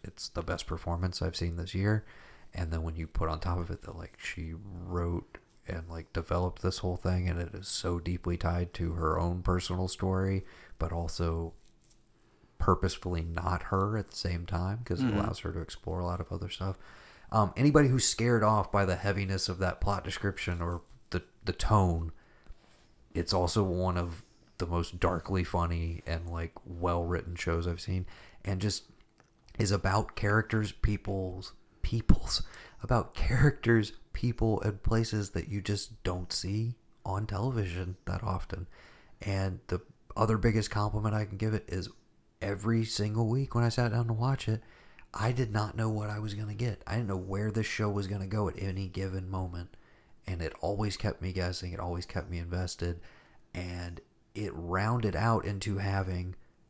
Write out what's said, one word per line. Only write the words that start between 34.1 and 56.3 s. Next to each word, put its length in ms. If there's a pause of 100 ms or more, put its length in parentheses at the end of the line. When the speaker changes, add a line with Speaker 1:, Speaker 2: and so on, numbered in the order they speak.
Speaker 1:
people, 480
and 220
places 480
that 180
you 140
just 400
don't 280
see 440 (320)
on 200
television 800
that 180
often. 440 (560)
And 460
the 120 (340)
other 220
biggest 340
compliment 440
I 100
can 140
give 160
it 140
is 200 (540)
every 420
single 440
week 260
when 100
I 60
sat 220
down 160
to 40
watch 340
it, 160 (520)
I 180
did 200
not 240
know 120
what 220
I 80
was 160
gonna 200
get. 320
I 100
didn't 120
know 80
where 340
this 160
show 220
was 180
gonna 200
go 220
at 120
any 280
given 420
moment. 440 (520)
And 160
it 180
always 380
kept 240
me 100
guessing. 400
It 80
always 260
kept 240
me 80
invested. 640 (540)
And 460 (340)
it 200
rounded 600
out 280
into 340
having, 580 (340)